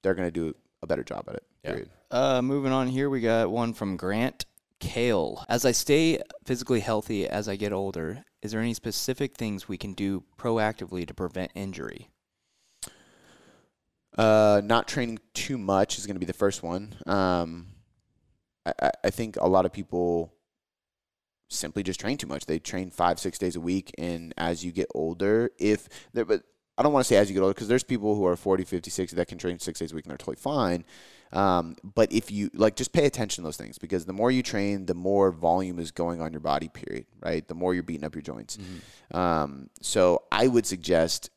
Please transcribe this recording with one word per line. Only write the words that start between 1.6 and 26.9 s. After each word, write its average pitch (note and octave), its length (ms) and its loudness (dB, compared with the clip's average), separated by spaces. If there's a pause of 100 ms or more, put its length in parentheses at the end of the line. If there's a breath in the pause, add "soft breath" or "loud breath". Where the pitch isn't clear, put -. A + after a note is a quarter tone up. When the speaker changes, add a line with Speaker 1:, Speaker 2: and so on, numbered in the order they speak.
Speaker 2:
Yeah. - 100 -8
Speaker 1:
period. - 180 -8 (200)
Speaker 2:
Uh, C3 300 2
moving C3+ 320 0
on C3 160 2
here, C3 220 0
we C3+ 100 0
got A2+ 300 4
one A#2 240 0
from G2 240 -4
Grant G#2+ 480 -2 (340)
Kale. G#2 680 0
"As A#2+ 160 0
I B2+ 80 6
stay D#3+ 480 4 (240)
physically B2 360 0
healthy G#2 460 -2
as G#2 220 -4
I G2+ 80 -4
get G2+ 160 -2
older, F#2+ 500 -4 (200)
is G#2+ 100 -6
there A2 80 -2
any A#2 140 0
specific B2+ 600 -4
things G#2 320 -6
we F#2+ 120 -8
can G2+ 160 -10
do G2 300 -2 (120)
proactively G#2+ 680 -2
to - 80 -14
prevent F#2 400 -6
injury?" D#2 560 -10 (2000 loud breath)
Speaker 1:
Uh, G#2+ 480 8
not A#2 220 2
training A#2 320 -4 (140)
too - 260 -4
much G2 400 2
is G#2 80 -10
gonna G2 140 -6
be F2+ 60 -2
the F2+ 60 -6
first G2 300 0
one. F#2 320 -8 (120)
Um, F2 640 0 (1000)
I, E2+ 60 -2 (100)
I, C2+ 80 4 (140)
I G2 60 4
think A2 260 -6
a - 120 2
lot F#2 180 6
of F2+ 60 -2
people F2 600 -2 (1160)
simply - 320 -6
just F2+ 180 -4
train B2 160 -2
too - 100 -8
much. C#2 200 -8
They D#2+ 120 0
train F#2 320 -6
five, F2 280 2
six - 200 -4
days F2 180 -2
a F2 40 -6
week, F2+ 380 -2
and E2 380 -6
as E2+ 280 -2
you F2 60 -4
get F2 240 -2
older, F#2+ 640 2
if G#2 300 2 (240 loud breath)
there, A#2 120 0
but G#2 180 2 (360)
I - 40 2
don't D3 100 6